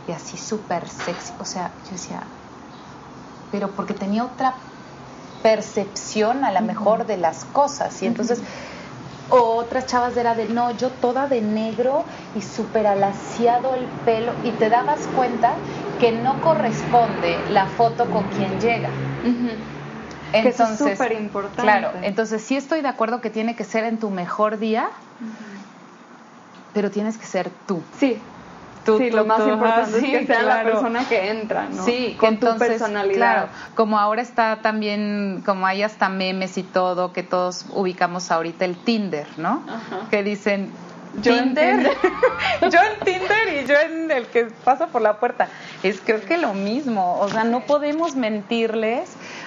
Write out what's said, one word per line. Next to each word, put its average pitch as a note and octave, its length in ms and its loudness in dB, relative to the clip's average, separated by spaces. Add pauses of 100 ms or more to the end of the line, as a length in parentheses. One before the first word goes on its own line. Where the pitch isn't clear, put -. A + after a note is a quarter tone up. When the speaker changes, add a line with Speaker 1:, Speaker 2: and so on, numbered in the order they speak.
Speaker 1:
y F3 40 -6
así - 260 -12
súper F3 500 -6
sexy", - 500 -10
o A3 60 -8
sea, F3+ 260 -6 (160)
yo - 60 -12
decía, F3+ 280 -10 (1300)
pero G3+ 180 -2
porque G3 240 -6
tenía G3+ 300 -2
otra C4 300 -2 (880)
percepción G#3+ 1040 0
a A3 80 2
lo F#3 60 4
Speaker 2:
Ujú. G#3+ 80 2
Speaker 1:
mejor A3 400 2
de G#3+ 100 -2
las E3 300 0
cosas, - 560 0
y F#3+ 40 0
entonces A#3 340 0
Speaker 2:
Ujú. - 80 -10 (880)
Speaker 1:
o A3+ 180 4
otras A#3+ 300 -2
chavas B3 300 0
era A#3+ 180 2
de, A3 140 -2
"No, A#3+ 240 0
yo A#3+ 180 -2
toda B3+ 380 0
de B3+ 140 2
negro A3 600 0 (300)
y G#3 80 -4
súper A3 440 -2
alaciado A#3 880 2
el B3 120 -2 (180)
pelo", A3+ 280 2 (120)
y A3+ 80 0
te A3 160 2
dabas B3+ 460 2
cuenta A#3+ 400 2 (460)
que A#3 120 6
no A#3+ 280 0
corresponde A3 1120 2
la G3 160 4
foto A#3 440 2
con G#3+ 180 0
quien G3 320 -2
llega. A3 300 0 (320)
Speaker 2:
Ujú. A#3+ 280 0 (800)
Que A3 160 6
eso A#3+ 160 4
es A3 60 0
Speaker 1:
Entonces, D4 280 0
Speaker 2:
superimportante. G#3+ 640 -2
Speaker 1:
claro, G#3+ 280 4 (120)
entonces A3 400 -2
sí C4+ 140 -2
estoy C#4+ 260 -2
de C#4 60 0
acuerdo A3+ 320 -2
que A3 100 -4
tiene A3 260 -4
que A3 80 -6
ser A3 200 -2
en A3+ 140 -2
tu A3 120 -2
mejor G3 480 -2
día, A3+ 320 0 (300)
Speaker 2:
Ujú. A3 140 -10 (1400)
Speaker 1:
pero G3+ 160 2
tienes G#3+ 260 -2
que - 100 -16
ser F3+ 240 -4 (160)
tú. F3 160 -4 (160)
Speaker 2:
Sí. A#3+ 220 2 (640)
Speaker 1:
Tú, G#3+ 140 6
Speaker 2:
Sí, B3 120 4
Speaker 1:
tú, A3+ 60 2
Speaker 2:
lo G#3+ 80 6
más A3 180 4
Speaker 1:
tú, A3 60 4
Speaker 2:
importante A3+ 480 4
Speaker 1:
ajá, - 20 4
Speaker 2:
es C4 140 2
que B3 80 2
Speaker 1:
sí, A3+ 60 -4
Speaker 2:
sea A#3 180 4
la B3+ 80 4 (100)
Speaker 1:
claro. A3+ 80 2
Speaker 2:
persona A3+ 380 0
que G3+ 220 2
entra, G#3+ 380 -2
¿no? F#3+ 160 -6
Speaker 1:
Sí, A#3+ 360 0
Speaker 2:
Con A3 140 6
Speaker 1:
entonces, A3+ 340 2
Speaker 2:
tu A#3 60 2
personalidad. G#3 420 0
Speaker 1:
claro, A3+ 320 4 (260)
como A3 240 2
ahora G#3+ 240 2
está A3 400 0
también, G#3 840 0
como F#3 220 0
hay G3 160 2
hasta G#3 260 0
memes F#3 480 -2
y F#3+ 60 -2
todo, F3+ 500 0
que F3+ 120 -4
todos F3+ 460 -2
ubicamos F3+ 600 -2
ahorita E3+ 340 0
el F3+ 120 -2
Tinder, F3+ 500 -2 (120)
¿no? F#3 280 -2
Speaker 2:
Ajá. A3 420 -10
Speaker 1:
Que G#3 140 2
dicen, G3+ 480 -2 (500)
Speaker 2:
Yo A#3 160 6
en B3+ 180 2
Speaker 1:
"¿Tinder?". D#4+ 240 4
Speaker 2:
Tinder. D4 180 2 (340)
Speaker 1:
<laughs> D5+ 400 0
Yo F4 80 8
en G#4 260 4
Tinder F#4 600 2
y - 20 -6
yo C#4 140 4
en D#4+ 320 0
el B3 160 0
que A#3 160 4 (200)
pasa C4 220 4
por A#3+ 160 0
la G#3+ 160 4
puerta. A#3+ 300 0 (340)
Es G3 180 0
creo A3 240 0
que D#4+ 120 0
lo C#4 180 0
mismo, G3+ 640 0
o G3+ 100 2
sea, G#3+ 140 0
no A#3 180 2
podemos D4 540 0
mentirles A3+ 960 0 (360)